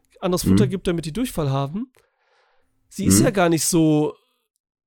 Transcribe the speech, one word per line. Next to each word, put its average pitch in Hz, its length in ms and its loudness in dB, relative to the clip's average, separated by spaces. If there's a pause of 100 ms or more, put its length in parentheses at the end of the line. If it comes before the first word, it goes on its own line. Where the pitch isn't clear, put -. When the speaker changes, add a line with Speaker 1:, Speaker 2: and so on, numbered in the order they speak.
(200)
Speaker 1:
anderes 180 240 -2
Futter 98 220 4
Speaker 2:
Mhm. 127 40 -4
Speaker 1:
gibt, 190 160 -6
damit 170 180 -4
die 160 80 -10
Durchfall 175 380 -4
haben. 143 420 -6 (960)
Sie - 180 -6
ist - 120 6
Speaker 2:
Mhm. - 60 4
Speaker 1:
ja 254 80 2
gar 185 160 2
nicht 165 160 0
so 156 500 2 (720)